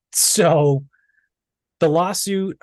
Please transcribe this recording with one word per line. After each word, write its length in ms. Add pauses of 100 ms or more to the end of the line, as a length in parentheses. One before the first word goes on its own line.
(140)
so 720 (960)
the 80
lawsuit 720